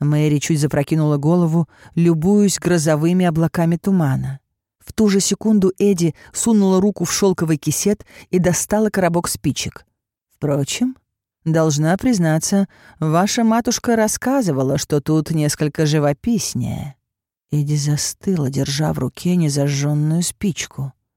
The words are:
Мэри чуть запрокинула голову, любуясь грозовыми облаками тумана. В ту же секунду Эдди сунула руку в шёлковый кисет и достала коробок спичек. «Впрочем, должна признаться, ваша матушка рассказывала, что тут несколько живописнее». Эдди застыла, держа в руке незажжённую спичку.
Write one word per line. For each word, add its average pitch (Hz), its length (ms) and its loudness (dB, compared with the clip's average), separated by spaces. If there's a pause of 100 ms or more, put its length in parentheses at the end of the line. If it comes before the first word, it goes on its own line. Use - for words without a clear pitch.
Мэри 151 380 2
чуть 156 200 -2
запрокинула 151 580 0
голову, 165 520 0 (260)
любуясь 175 640 2
грозовыми 170 680 2
облаками 165 520 0
тумана. 135 600 -2 (400)
В - 120 -20
ту 220 160 2
же 196 140 4
секунду 202 560 2
Эдди 170 360 2 (200)
сунула 196 480 2
руку 190 240 -2
в 160 60 -6
шёлковый 170 460 0
кисет - 480 -2 (260)
и 180 80 0
достала 208 500 0
коробок 175 400 -2
спичек. - 560 -6 (480)
«Впрочем, 147 640 -4 (560)
должна 160 460 2
признаться, 190 680 0 (320)
ваша 175 440 0
матушка 226 520 0
рассказывала, 208 840 0
что 147 240 -2
тут 156 300 0
несколько 151 540 -2
живописнее». 147 1120 -2 (560)
Эдди 147 240 0
застыла, 147 720 -2
держа 139 440 -2
в 147 60 -6
руке 156 360 -2
незажжённую 147 840 0
спичку. - 720 -6 (240)